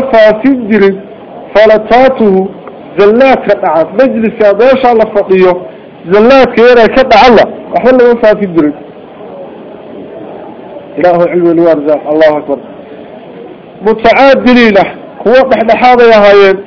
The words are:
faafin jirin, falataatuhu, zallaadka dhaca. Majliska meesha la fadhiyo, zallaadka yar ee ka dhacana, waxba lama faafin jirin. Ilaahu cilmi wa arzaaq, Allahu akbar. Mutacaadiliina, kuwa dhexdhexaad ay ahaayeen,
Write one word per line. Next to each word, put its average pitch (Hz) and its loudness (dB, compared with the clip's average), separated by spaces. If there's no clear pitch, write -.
faafin 220 2
jirin, 196 0
falataatuhu, 220 2
zallaadka 220 0
dhaca. 160 -2
Majliska 220 -2
meesha 247 0
la 220 0
fadhiyo, 190 0
zallaadka 233 2
yar 247 4
ee 220 4
ka - 0
dhacana, 214 4
waxba 180 -2
lama 240 2
faafin 208 0
jirin. 147 -2
Ilaahu 175 -2
cilmi 170 -2
wa 165 2
arzaaq, 147 -4
Allahu 151 0
akbar. 143 -8
Mutacaadiliina, 226 2
kuwa - -2
dhexdhexaad 233 2
ay 233 4
ahaayeen, 202 4